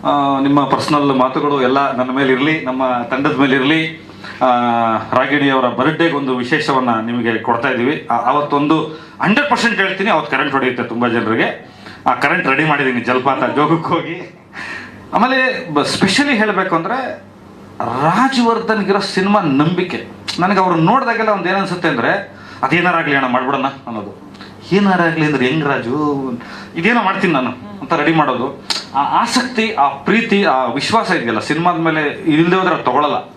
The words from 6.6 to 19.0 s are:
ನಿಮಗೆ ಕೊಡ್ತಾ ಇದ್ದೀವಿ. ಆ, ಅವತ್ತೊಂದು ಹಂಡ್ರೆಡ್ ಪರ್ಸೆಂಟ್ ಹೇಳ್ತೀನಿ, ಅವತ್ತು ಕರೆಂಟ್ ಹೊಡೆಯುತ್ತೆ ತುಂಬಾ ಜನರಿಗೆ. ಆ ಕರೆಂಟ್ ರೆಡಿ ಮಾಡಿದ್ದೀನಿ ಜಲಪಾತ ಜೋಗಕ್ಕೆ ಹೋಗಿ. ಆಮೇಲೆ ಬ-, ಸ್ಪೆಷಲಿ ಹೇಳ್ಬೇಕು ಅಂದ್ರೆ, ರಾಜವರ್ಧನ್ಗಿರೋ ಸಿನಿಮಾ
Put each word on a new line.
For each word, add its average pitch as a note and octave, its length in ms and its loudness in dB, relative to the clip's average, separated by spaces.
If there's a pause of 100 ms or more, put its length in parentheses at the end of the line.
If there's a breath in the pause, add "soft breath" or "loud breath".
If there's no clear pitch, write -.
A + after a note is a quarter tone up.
ನಿಮಗೆ A#2 340 -2
ಕೊಡ್ತಾ A#2+ 300 0
ಇದ್ದೀವಿ. B2+ 420 -2
ಆ, A#2 40 2
ಅವತ್ತೊಂದು C#3+ 680 0 (380 loud breath)
ಹಂಡ್ರೆಡ್ A3+ 280 2
ಪರ್ಸೆಂಟ್ A3+ 260 2
ಹೇಳ್ತೀನಿ, G3 340 -2
ಅವತ್ತು D3+ 280 0
ಕರೆಂಟ್ C#3 160 -2
ಹೊಡೆಯುತ್ತೆ B2+ 300 0
ತುಂಬಾ A#2 240 -2
ಜನರಿಗೆ. A#2 600 0 (380 loud breath)
ಆ B2+ 60 2
ಕರೆಂಟ್ C#3 340 0
ರೆಡಿ C3+ 180 2
ಮಾಡಿದ್ದೀನಿ C3+ 360 0
ಜಲಪಾತ B2+ 540 0
ಜೋಗಕ್ಕೆ D#3 340 2
ಹೋಗಿ. E3+ 480 -6 (760 loud breath)
ಆಮೇಲೆ B3+ 600 2
ಬ-, C#3+ 80 2
ಸ್ಪೆಷಲಿ B3 560 2
ಹೇಳ್ಬೇಕು G3 380 0
ಅಂದ್ರೆ, G#3+ 540 -4 (520)
ರಾಜವರ್ಧನ್ಗಿರೋ G#3 1160 2
ಸಿನಿಮಾ G3 420 2